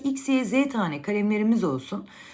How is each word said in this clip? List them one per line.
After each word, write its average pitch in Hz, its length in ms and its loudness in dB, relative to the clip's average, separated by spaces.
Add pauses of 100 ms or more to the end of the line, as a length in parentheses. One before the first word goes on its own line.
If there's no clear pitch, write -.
x, 277 260 -4
y, 254 160 2
z 269 260 2
tane 160 300 -2
kalemlerimiz 208 640 2
olsun. 139 420 -4 (280)